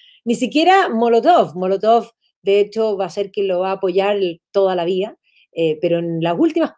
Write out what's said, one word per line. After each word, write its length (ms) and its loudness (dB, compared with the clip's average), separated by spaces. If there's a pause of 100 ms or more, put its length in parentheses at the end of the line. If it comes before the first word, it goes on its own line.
(260)
ni 80 0
siquiera 560 2
Molotov. 640 2
Molotov, 580 0 (280)
de 200 2
hecho, 360 -2
va 80 -4
a 40 -8
ser 200 -8
quien 200 -4
lo 100 -2
va 120 -4
a 20 -4
apoyar 420 0
el, 260 -4 (100)
toda 240 2
la 100 -2
vida. 320 -4 (380)
Eh, 280 0
pero 160 0
en 200 -4
las 160 -2
últimas 420 0